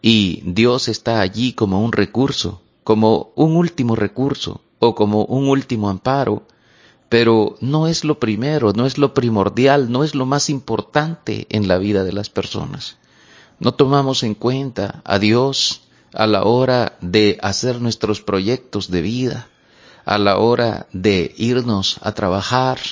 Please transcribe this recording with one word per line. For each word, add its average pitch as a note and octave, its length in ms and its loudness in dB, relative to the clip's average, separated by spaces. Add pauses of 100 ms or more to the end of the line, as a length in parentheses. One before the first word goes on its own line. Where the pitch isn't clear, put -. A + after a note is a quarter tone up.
Y G2+ 440 2
Dios A#2 420 2
está A2+ 320 -2
allí G#2 340 -2
como G2 300 0
un A#2 80 -2
recurso, G#2+ 680 -2 (220)
como A2 520 2
un D#3+ 200 2
último D3 400 0
recurso, A2+ 640 -6 (180)
o A2+ 160 2
como G#2 300 2
un C3+ 240 0
último B2 400 0
amparo, A2+ 540 -2 (640)
pero A2+ 540 4
no D#3 260 0
es E3 160 -2
lo D3+ 160 -2
primero, A#2 540 0
no A#2+ 140 2
es C3 100 -2
lo C#3 160 2
primordial, A#2 760 2
no B2+ 120 0
es D3+ 120 -4
lo C3 100 -2
más C#3+ 240 -2
importante C3 1000 -4
en G#2 180 0
la F#2 100 4
vida G2 260 0
de F#2 80 -2
las G2+ 180 -6
personas. - 680 -8 (600)
No A#2+ 160 0
tomamos C3+ 480 2
en G#2+ 100 -2
cuenta B2 720 -6
a G2+ 140 0
Dios A#2+ 640 0 (300)
a A2 120 0
la G2+ 180 2
hora B2 580 2
de G2+ 400 2
hacer A#2+ 380 -4
nuestros A2 420 -2
proyectos G2 680 -4
de F2+ 120 0
vida, A#2+ 460 -4 (560)
a G#2 140 -2
la G2+ 200 2
hora A#2 560 0
de F#2 440 0
irnos A#2+ 640 -2
a G#2 120 -6
trabajar A2+ 680 0 (120)